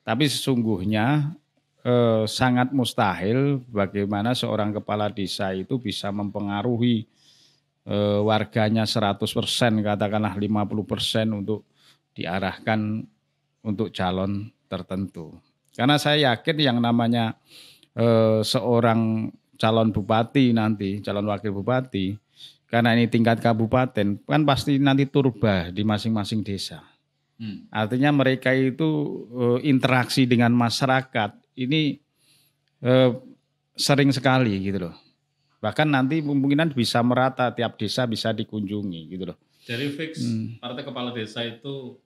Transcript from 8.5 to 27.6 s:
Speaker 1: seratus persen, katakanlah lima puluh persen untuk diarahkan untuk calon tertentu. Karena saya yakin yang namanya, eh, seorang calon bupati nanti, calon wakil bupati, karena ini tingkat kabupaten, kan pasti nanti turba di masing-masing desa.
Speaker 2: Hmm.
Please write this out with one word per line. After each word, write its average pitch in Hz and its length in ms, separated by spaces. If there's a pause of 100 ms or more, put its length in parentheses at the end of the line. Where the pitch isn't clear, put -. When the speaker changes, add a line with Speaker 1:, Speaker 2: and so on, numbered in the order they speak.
Speaker 1:
seratus 104 460
persen, 110 500
katakanlah 104 540
lima 104 280
puluh 104 200
persen 110 480
untuk 104 340 (480)
diarahkan 107 920 (580)
untuk 104 280
calon 98 580 (180)
tertentu. 90 720 (360)
Karena 135 260
saya 147 340
yakin 147 260
yang 131 200
namanya, 117 580 (580)
eh, 113 480
seorang 113 840 (280)
calon 113 340
bupati 113 640
nanti, 107 480
calon 104 260
wakil 104 280
bupati, 101 640 (500)
karena 117 280
ini 117 140
tingkat 113 320
kabupaten, 113 840
kan 147 220
pasti 143 340
nanti 139 280
turba 113 640
di 92 140
masing-masing 107 600
desa. 92 420 (520)
Speaker 2:
Hmm. 107 340